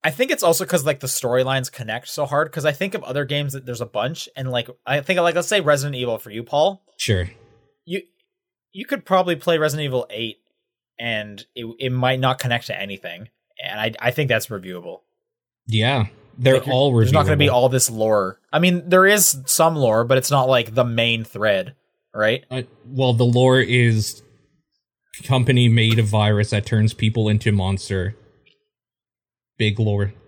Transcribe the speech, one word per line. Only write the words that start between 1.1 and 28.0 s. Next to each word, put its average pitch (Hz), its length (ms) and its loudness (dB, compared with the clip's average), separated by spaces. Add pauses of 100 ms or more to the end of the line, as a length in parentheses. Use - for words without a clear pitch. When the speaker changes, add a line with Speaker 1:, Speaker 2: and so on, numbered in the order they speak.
Speaker 1:
connect 113 380 -10
so 147 180 -4
hard, 147 260 -2
'cause 147 140 -8
I 151 60 4
think 190 220 -6
of 208 100 -8
other 139 220 -4
games 143 280 -4
that 135 120 -12
there's 120 160 -10
a 117 40 -6
bunch, 117 520 -6
and, 131 120 -8
like, 123 200 -4 (160)
I 139 160 -2
think, 180 180 0
like, 170 160 2
let's 175 140 -2
say 202 100 2
Resident 143 360 0
Evil 120 220 -2
for 107 140 -16
you, 113 120 -8
Paul. 165 380 0 (160)
Speaker 2:
Sure. 90 320 -2 (540)
Speaker 1:
You, 180 200 -8 (680)
you 190 140 -14
could - 200 -6
probably 180 300 2
play 165 220 0
Resident 151 280 0
Evil 127 240 -2
eight, 110 280 -8 (600)
and 107 480 -8 (100)
it, 117 100 -10 (140)
it 127 120 -4
might 127 300 0
not 127 180 0
connect 120 280 -2
to 95 120 -8
anything, 98 480 -12 (340)
and 104 200 -8
I, 113 180 -2
I 120 120 0
think 139 180 -2
that's 110 180 0
reviewable. 90 520 -12 (680)
Speaker 2:
Yeah, 110 380 0 (320)
they're 131 180 4
Speaker 1:
Like, 131 100 0
you're, 135 100 -2
Speaker 2:
all 135 160 2
reviewable. 117 80 4
Speaker 1:
there's 110 140 4
not 151 120 4
gonna 151 120 2
be 143 100 4
all 123 220 4
this 127 200 0
lore. 110 500 0 (120)
I 156 80 -2
mean, 175 300 0
there 185 160 6
is 196 400 4
some 165 320 2
lore, 117 260 2
but 131 140 2
it's 127 140 -2
not, 131 180 2
like, 117 260 0
the 123 80 2
main 117 400 0
thread, 101 520 -2 (380)
right? 110 380 0
Speaker 2:
Uh, 127 120 -6 (220)
well, 127 280 0
the 120 100 2
lore 127 380 4
is 117 600 0 (1040)
company 123 440 4
made 113 300 4
a 113 40 2
virus 104 460 2
that 104 160 -2
turns 110 260 2
people 110 380 0
into 107 220 2
monster. 98 640 -2 (1400)